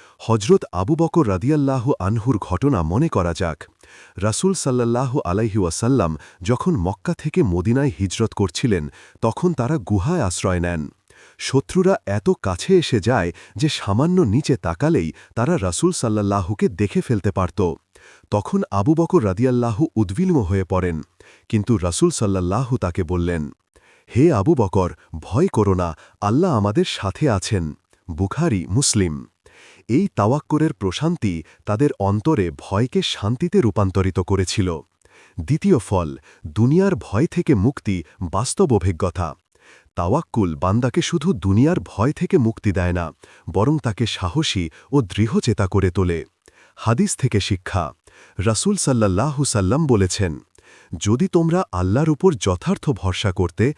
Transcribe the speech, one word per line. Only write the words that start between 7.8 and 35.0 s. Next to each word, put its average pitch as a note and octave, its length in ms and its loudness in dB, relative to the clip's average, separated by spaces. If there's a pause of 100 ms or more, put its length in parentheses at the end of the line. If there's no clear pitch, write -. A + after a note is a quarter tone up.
হিজরত G2 340 -2
করছিলেন, F#2+ 560 0 (320)
তখন D#3 320 0
তারা C3 240 -2
গুহায় A2+ 440 0
আশ্রয় F2+ 380 0
নেন। E2+ 300 -2 (480)
শত্রুরা F3+ 580 0 (100)
এত G#2 240 -2 (120)
কাছে G2+ 360 0
এসে B2 220 2
যায় F#2 320 0 (240)
যে C#3+ 140 0
সামান্য D#3 520 0
নিচে C3 360 2
তাকালেই E2+ 540 -2 (240)
তারা D3 260 0
রাসূল G2 300 0
সাল্লাল্লাহুকে G#2 760 -2
দেখে G2 320 -2
ফেলতে G#2 300 -2
পারত। F2+ 420 -2 (580)
তখন F#3+ 400 0
আবু G#2 220 2
বকর D#3+ 300 2
রাদিয়াল্লাহু A#2 720 0
উদ্বিগ্ন A#2+ 460 0
হয়ে F#2+ 220 0
পড়েন, F2 380 -2 (480)
কিন্তু G#2+ 280 2
রাসূল F2+ 320 0
সাল্লাল্লাহু G#2 680 -2
তাকে F2+ 260 -4
বললেন, F2 480 -4 (680)
"হে D#3+ 140 6
আবু B2+ 240 2
বকর, F#2+ 380 0 (220)
ভয় B2+ 320 0
করো G2+ 260 2
না, F2 220 -2 (260)
আল্লাহ C3 360 2
আমাদের G#2 300 0
সাথে B2+ 420 -2
আছেন।" F#2 440 -2 (380)
বুখারী, G2 580 -2
মুসলিম। F2+ 560 0 (600)
এই F3 280 2
তাওয়াক্কুলের D3 580 0
প্রশান্তি F#2+ 720 -2 (220)
তাদের C#3 240 2 (100)
অন্তরে G2+ 580 0
ভয়কে B2+ 460 -2
শান্তিতে E3 580 -2
রূপান্তরিত F#2+ 580 0
করেছিল। F2+ 600 -2 (600)